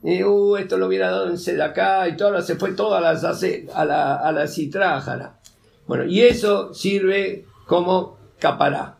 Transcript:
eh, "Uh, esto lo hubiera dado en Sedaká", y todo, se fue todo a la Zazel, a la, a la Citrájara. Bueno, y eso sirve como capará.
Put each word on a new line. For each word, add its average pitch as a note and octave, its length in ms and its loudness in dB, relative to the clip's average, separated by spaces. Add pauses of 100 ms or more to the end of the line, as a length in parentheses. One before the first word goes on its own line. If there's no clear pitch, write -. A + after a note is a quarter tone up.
eh, F3+ 220 0
"Uh, G3+ 320 4
esto F#3 220 -4
lo F#3 80 2
hubiera F#3+ 240 0
dado F#3 200 -2
en E3+ 80 -4
Sedaká", F#3 680 0
y D#3+ 80 -6
todo, G3+ 260 2
se E3 140 -4
fue F#3+ 160 -2
todo G3+ 220 -2
a F#3 60 2
la E3 160 2
Zazel, - 580 -4
a D#3 120 0
la, D3 300 0
a D#3 160 -2
la D3+ 140 -2
Citrájara. D#3+ 920 -4 (480)
Bueno, C3 180 -2
y F#3 180 2
eso G3+ 520 4
sirve G3 720 -2 (200)
como F3+ 500 0 (220)
capará. - 600 -2